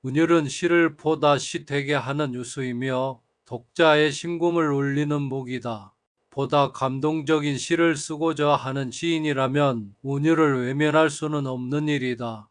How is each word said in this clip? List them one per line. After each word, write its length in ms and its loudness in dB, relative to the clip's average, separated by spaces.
운율은 460 2
시를 480 2
보다 420 2
시되게 560 -4
하는 400 -2
요소이며 840 -4
독자의 680 2
심금을 600 0
울리는 500 0
목이다. 720 -8
보다 420 2
감동적인 880 0
시를 360 2
쓰고자 640 0
하는 340 -4
시인이라면 1120 0
운율을 640 2
외면할 440 2
수는 360 -4
없는 420 -4
일이다. 640 -4